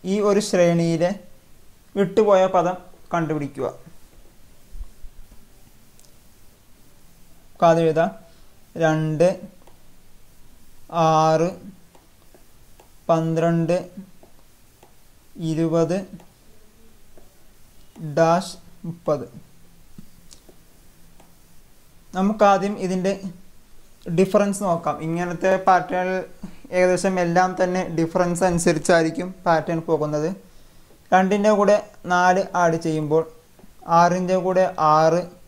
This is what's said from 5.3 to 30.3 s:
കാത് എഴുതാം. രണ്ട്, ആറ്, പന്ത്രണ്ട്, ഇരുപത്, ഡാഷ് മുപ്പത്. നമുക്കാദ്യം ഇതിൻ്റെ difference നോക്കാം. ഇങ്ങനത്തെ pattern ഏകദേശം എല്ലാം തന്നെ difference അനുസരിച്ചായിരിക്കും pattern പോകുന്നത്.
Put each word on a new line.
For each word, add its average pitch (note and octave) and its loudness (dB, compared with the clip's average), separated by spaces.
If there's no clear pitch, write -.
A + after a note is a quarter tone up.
കാത് E3 4
എഴുതാം. D#3+ 2
രണ്ട്, D#3 2
ആറ്, D#3+ 4
പന്ത്രണ്ട്, E3 0
ഇരുപത്, E3 0
ഡാഷ് E3+ 0
മുപ്പത്. - -6
നമുക്കാദ്യം G3+ 2
ഇതിൻ്റെ F#3 -2
difference G3 0
നോക്കാം. E3 -4
ഇങ്ങനത്തെ F3 -4
pattern F3+ 0
ഏകദേശം F#3 2
എല്ലാം F3+ 2
തന്നെ F#3 0
difference E3+ 0
അനുസരിച്ചായിരിക്കും E3+ 0
pattern E3 0
പോകുന്നത്. D3+ -2